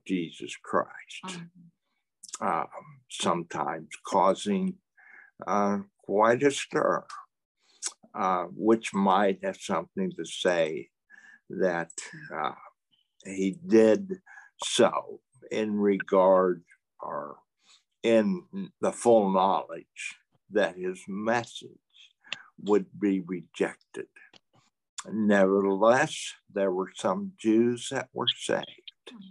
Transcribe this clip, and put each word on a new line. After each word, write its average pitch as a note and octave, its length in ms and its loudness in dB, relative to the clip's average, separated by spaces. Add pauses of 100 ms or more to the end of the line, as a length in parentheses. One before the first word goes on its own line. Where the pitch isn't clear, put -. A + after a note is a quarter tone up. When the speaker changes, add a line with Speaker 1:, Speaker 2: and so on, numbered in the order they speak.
Speaker 1:
Jesus E2+ 500 -6
Christ, - 720 -6
Speaker 2:
Mm-hmm. - 1200 -14
Speaker 1:
um, E2 200 -2 (420)
sometimes D#2+ 800 -4 (160)
causing, - 720 2 (720)
uh, G2+ 340 0 (240)
quite A2+ 400 4
a C#3+ 80 4
stir, - 540 -2 (1080)
uh, F#2 320 0 (100)
which A2 380 2
might G2 500 2
have F#2+ 140 -4
something F#2 540 -4
to E2+ 140 -10
say D#2+ 640 -2 (600)
that, F2 420 -2 (440)
uh, D2 180 -6 (720)
he F#2+ 400 -2
did G2+ 560 4 (420)
so - 580 0 (300)
in G#2+ 280 -2
regard F#2+ 840 4 (360)
or D2 380 -10 (680)
in G#2+ 400 4 (380)
the G2+ 100 0
full A2 400 4
knowledge F2+ 840 -2 (340)
that F#2 260 0
his F#2 300 -8
message A2+ 640 -6 (920)
would F#2+ 280 2 (120)
be G2 220 2
rejected. - 840 -8 (1040)
Nevertheless, G2+ 1200 2 (180)
there G2 200 0
were F#2 240 -4
some G2 420 -4
Jews A#2+ 540 2
that C3+ 220 -6
were - 140 -4
saved, - 840 -6 (180)